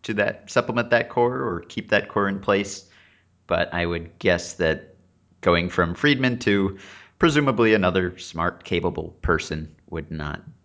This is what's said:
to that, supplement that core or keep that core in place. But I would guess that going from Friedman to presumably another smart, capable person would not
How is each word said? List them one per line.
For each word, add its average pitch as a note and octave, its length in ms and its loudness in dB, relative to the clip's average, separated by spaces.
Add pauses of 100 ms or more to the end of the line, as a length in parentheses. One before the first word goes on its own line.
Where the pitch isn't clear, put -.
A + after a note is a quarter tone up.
to A2+ 120 -6
that, - 360 -2
supplement A#2+ 400 0
that A#2 180 2
core B2 340 0
or F2+ 180 -6
keep - 280 -12
that G#2 200 2
core G2+ 200 0
in G2 100 -4
place. G2+ 460 0 (640)
But E2+ 260 0
I E2+ 140 0
would E2+ 320 -6
guess F2 340 0
that - 420 -2 (460)
going F2 280 2
from F2 260 0
Friedman C3 440 2
to G2 380 2 (400)
presumably C3+ 560 4
another F#2 440 2
smart, - 460 -6
capable E2+ 460 -2 (120)
person D#2+ 520 -2 (160)
would D#2 200 -10
not D2+ 320 -8 (240)